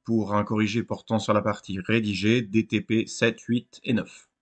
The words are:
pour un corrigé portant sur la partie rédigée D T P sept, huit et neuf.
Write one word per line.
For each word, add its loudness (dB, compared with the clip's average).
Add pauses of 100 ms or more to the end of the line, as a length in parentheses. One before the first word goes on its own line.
pour 0
un 2
corrigé 0
portant -4
sur 0
la 2
partie -4
rédigée 2
D 0
T -2
P -2
sept, -2
huit -4
et -2
neuf. -4 (140)